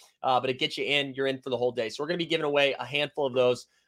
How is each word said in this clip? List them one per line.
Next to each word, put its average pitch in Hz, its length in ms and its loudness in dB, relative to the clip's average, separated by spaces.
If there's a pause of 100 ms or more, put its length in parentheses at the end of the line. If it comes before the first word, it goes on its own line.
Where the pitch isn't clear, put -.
(240)
uh, 127 160 4
but 127 100 0
it 123 80 -2
gets - 220 -4
you 135 60 -4
in. 139 280 0
You're 135 140 -2
in 135 140 -2
for 135 100 -8
the 120 60 0
whole 123 140 0
day. 117 180 -4
So 143 140 -8
we're 151 40 -6
gonna 175 100 -2
be 170 80 -4
giving 156 200 -2
away 143 340 4
a 123 60 -8
handful 143 420 -2
of 123 60 -6
those, 123 340 2 (200)